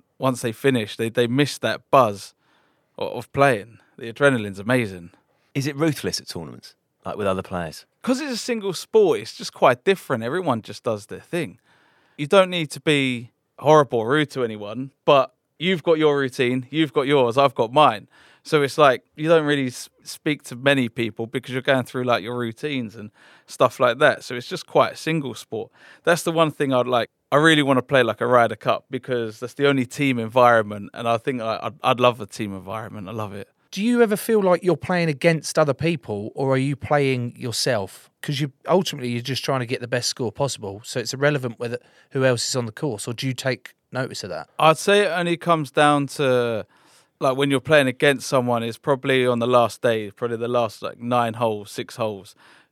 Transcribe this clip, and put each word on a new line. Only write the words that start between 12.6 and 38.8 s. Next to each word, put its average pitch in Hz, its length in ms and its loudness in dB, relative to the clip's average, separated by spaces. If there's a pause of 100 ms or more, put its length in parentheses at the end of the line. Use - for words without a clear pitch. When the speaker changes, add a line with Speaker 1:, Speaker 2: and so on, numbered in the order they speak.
Speaker 1:
to - 80 -14
be 131 520 0 (280)
horrible 143 400 4
or 110 100 -2
rude 147 220 0
to 131 120 -4
anyone, 110 480 -8 (140)
but 143 280 4 (260)
you've 185 240 -2
got 165 140 4
your 151 200 4
routine, 127 540 -2
you've 151 220 -2
got 147 140 0
yours, 131 300 4
I've 139 180 4
got 113 160 -2
mine. 127 360 2 (360)
So 151 200 2
it's 131 160 -4
like, 135 240 6 (120)
you 151 140 -4
don't 160 160 6
really 139 220 0
s-, - 200 -12 (160)
speak - 420 -6
to 127 100 -14
many 131 340 2
people 113 380 -6
because 127 260 -10
you're 127 80 -4
going 131 220 0
through, 123 220 -8
like, 113 180 0
your 120 160 -8
routines 120 560 -8
and 104 160 -16 (340)
stuff - 340 0
like 123 200 2
that. 139 240 4
So - 100 -12
it's 123 140 -10
just - 180 -10
quite - 280 2
a - 40 -16
single 143 380 -4
sport. - 360 -12 (320)
That's 165 200 2
the 170 80 -2
one 160 180 2
thing 143 240 -2
I'd 123 140 2
like, 123 200 0 (240)
I 135 40 2
really 151 260 6
wanna 135 220 2
play, 135 180 4
like, 110 180 0
a 120 60 0
Ryder 120 300 4
Cup - 340 -4
because 120 500 -6
that's 120 140 -12
the 143 140 0
only 135 180 2
team 135 320 -2
environment. 110 800 4
And 117 120 -6
I 117 100 0
think, 127 240 -4
like, 110 200 -4
I'd, - 120 -8 (100)
I'd 123 160 2
love 123 180 6
the 107 80 -12
team 104 300 -8
environment. 101 520 -12
I 101 40 -12
love 107 240 -8
it. 98 120 -14 (220)
Speaker 3:
Do 190 140 -6
you 240 180 2
ever 214 160 4
feel 220 240 2
like 180 220 2
you're 175 120 2
playing 175 320 -2
against 160 500 0
other 151 160 4
people, 113 600 -4
or 135 160 -2
are 131 60 2
you 135 180 -2
playing 131 640 0
yourself? 113 720 -4 (120)
'Cause 139 200 -4
you, 143 100 -4 (160)
ultimately, 147 420 0